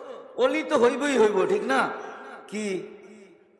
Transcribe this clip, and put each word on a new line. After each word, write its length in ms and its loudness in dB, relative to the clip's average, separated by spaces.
অলি 260 2
তো 140 0
হইবই 400 2
হইব, 320 4
ঠিক 140 2
না? 260 0
কি? 400 -6